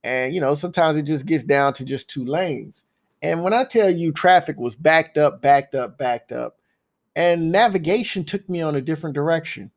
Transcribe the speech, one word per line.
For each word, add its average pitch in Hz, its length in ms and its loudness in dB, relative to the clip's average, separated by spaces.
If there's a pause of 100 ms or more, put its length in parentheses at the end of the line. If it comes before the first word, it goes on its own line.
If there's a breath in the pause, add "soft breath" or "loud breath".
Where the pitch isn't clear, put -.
And, 127 320 -2
you 180 60 -4
know, 143 140 2
sometimes 160 420 0
it 151 60 0
just 147 240 -4
gets 151 180 0
down 139 300 2
to 131 100 -10
just 131 240 -8
two 131 160 -8
lanes. 135 600 -6 (360)
And 165 240 -2
when 190 80 0
I 240 120 2
tell 220 260 2
you 170 220 -2
traffic 175 460 2
was 120 160 -8
backed 160 440 2
up, 147 240 2
backed 139 320 4
up, 123 240 -6
backed 123 340 -4
up, 123 240 -8 (580)
and 170 380 2
navigation 196 720 0
took 196 240 -8
me 175 140 -4
on 151 140 -2
a 139 40 0
different 156 320 -6
direction. 156 640 -4